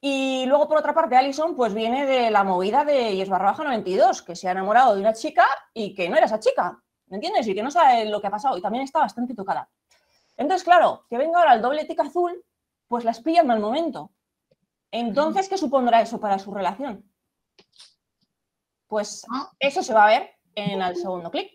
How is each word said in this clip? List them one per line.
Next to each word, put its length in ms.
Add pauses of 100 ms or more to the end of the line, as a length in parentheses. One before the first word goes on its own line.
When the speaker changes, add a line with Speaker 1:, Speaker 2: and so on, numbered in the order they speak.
Speaker 1:
Y 460
luego, 220
por 100
otra 160
parte, 220
Allison, 380
pues, 200
viene 320
de 240
la 140
movida 400
de 260
diez 180
barra 220
baja 140
noventa 260
y 60
dos, 260
que 120
se 140
ha 40
enamorado 420
de 60
una 120
chica 340 (280)
y 200
que 140
no 80
era 100
esa 140
chica, 420 (240)
¿me 100
entiendes? 320
Y 60
que 80
no 80
sabe 360
lo 140
que 80
ha 20
pasado 260
y 60
también 220
está 160
bastante 340
tocada. 340 (680)
Entonces, 260
claro, 460
que 80
venga 220
ahora 140
el 80
doble 220
tic 160
azul, 420 (440)
pues 180
las 160
pilla 220
en 60
mal 120
momento. 520 (760)
Entonces, 600
¿qué 80
supondrá 420
eso 180
para 200
su 160
relación? 500 (1800)
Pues 440
Speaker 2:
Ah. 280
Speaker 1:
eso 240
se 120
va 100
a 40
ver 220 (240)
en 260
el 160
segundo 340
clic. 240